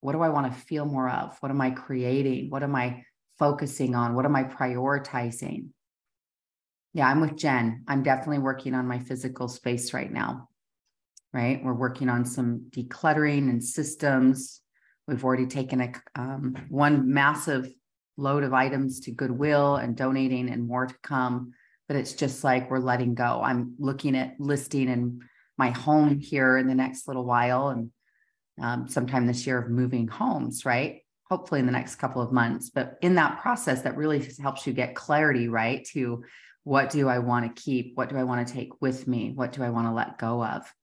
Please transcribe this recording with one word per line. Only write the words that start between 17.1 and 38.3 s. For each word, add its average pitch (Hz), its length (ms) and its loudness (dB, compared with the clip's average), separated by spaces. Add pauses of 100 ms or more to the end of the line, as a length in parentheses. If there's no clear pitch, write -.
massive 143 580 2 (460)
load 143 260 0
of 131 100 0
items 131 480 2
to - 100 -12
Goodwill 143 640 2
and 120 200 -2
donating 131 540 0
and 120 180 -4
more 127 200 -2
to 127 160 -12
come. 123 480 -2 (360)
But 143 100 0
it's - 160 -4
just 131 300 -2
like 127 280 2
we're 131 80 0
letting 123 340 0
go. 120 300 0
I'm 123 340 -2
looking 135 380 -2
at 131 240 -4
listing 139 500 0
in 123 320 -2 (340)
my 131 140 2
home 147 500 4
here 131 380 4
in 131 80 2
the 131 80 2
next 131 340 0
little 131 180 -4
while 123 440 2
and, 117 220 -6 (680)
um, 120 280 -4
sometime 127 400 0
this 120 180 -2
year 127 140 0
of 117 100 -6
moving 123 380 0
homes, - 580 -4
right? 127 360 0 (280)
Hopefully 180 300 -2
in 127 80 2
the 127 40 2
next - 260 -4
couple 127 260 -2
of 120 80 -4
months. 117 400 0
But - 320 -4
in 180 120 6
that 156 260 2
process, 156 400 0
that 127 160 -4
really 151 200 0
just - 240 -6
helps 135 240 -4
you 139 80 -2
get 123 220 -4
clarity, 147 520 2
right? 117 440 0
To 120 320 -4 (400)
what 135 260 2
do 143 180 2
I 123 120 2
wanna 120 300 2
keep? 123 480 -4
What 120 120 -2
do 139 80 -4
I 131 60 0
wanna 123 220 -2